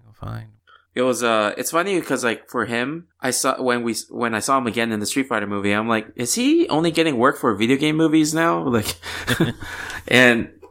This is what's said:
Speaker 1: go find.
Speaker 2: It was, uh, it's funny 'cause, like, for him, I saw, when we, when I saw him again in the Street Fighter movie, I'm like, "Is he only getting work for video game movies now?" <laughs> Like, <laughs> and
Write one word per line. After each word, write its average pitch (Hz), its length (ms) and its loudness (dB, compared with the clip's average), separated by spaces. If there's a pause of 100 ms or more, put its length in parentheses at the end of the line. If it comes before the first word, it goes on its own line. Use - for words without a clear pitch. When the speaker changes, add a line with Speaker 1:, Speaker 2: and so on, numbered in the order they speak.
Speaker 1:
go 107 60 -20
find. 110 340 -12 (480)
Speaker 2:
It 123 80 -2
was, 123 200 0
uh, 110 340 2
it's 123 160 -6
funny 180 280 0
'cause, 127 240 -4
like, 110 240 -4
for 117 160 -2
him, 127 440 -4 (120)
I 131 100 -2
saw, - 300 -2
when 123 220 0
we, 117 120 -2 (160)
when 117 240 -4
I 104 60 0
saw 135 180 0
him 123 80 -2
again 113 260 0
in 107 80 -2
the 104 60 -4
Street 131 220 -2
Fighter 104 180 -2
movie, 101 260 -2
I'm 110 160 0
like, 110 280 0
"Is 120 180 -4
he 294 340 2
only 165 220 2
getting 160 280 0
work 131 200 4
for 117 160 2
video 117 220 2
game 151 200 0
movies 156 380 4
now?" 170 280 0
<laughs> 151 60 -2
Like, 113 280 0 (320)
<laughs> - 800 -6
and 120 420 6 (200)